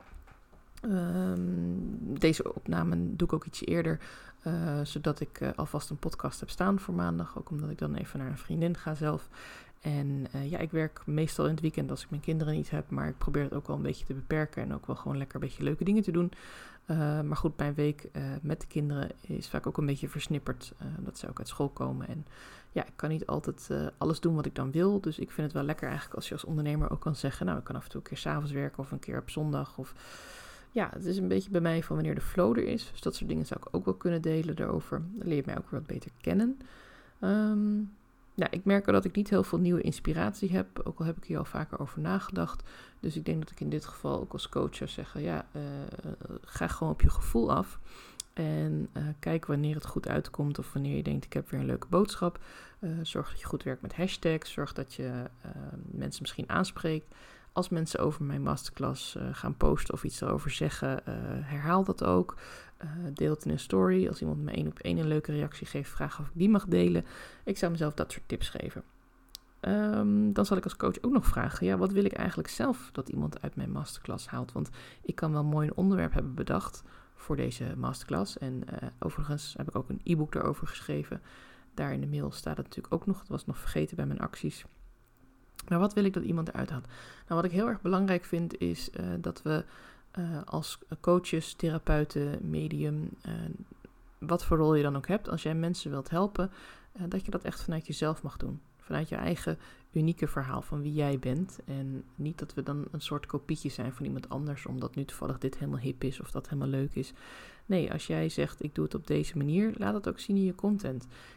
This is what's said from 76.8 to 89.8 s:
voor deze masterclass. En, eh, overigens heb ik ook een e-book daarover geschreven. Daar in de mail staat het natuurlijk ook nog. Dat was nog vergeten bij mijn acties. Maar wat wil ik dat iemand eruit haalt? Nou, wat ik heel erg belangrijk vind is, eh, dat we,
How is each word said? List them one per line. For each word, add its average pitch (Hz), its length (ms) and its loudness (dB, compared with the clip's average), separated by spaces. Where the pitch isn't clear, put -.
voor - 200 -4
deze - 420 -2
masterclass. 131 600 -2
En, 127 280 -6
eh, - 220 -8
overigens 147 580 -2
heb 147 100 -4
ik - 80 -2
ook - 140 -2
een 135 140 -4
e-book 156 280 4
daarover - 360 0
geschreven. - 540 -4
Daar 143 200 -2
in 135 80 -2
de 143 60 -2
mail 147 240 -2
staat 147 260 -4
het 139 80 -4
natuurlijk - 280 -6
ook 165 120 0
nog. 196 120 2
Dat - 100 -16
was - 180 -6
nog 147 120 -4
vergeten - 380 0
bij 143 100 -2
mijn 143 140 -2
acties. - 460 -6
Maar 170 120 4
wat 202 140 4
wil 208 100 6
ik 196 100 6
dat 185 100 0
iemand 165 240 0
eruit - 220 -2
haalt? 135 180 -6
Nou, 165 140 2
wat - 20 4
ik 180 80 2
heel 196 160 4
erg 220 140 0
belangrijk 185 440 4
vind 170 320 0
is, - 320 0
eh, - 160 -4
dat - 220 -4
we, 156 240 2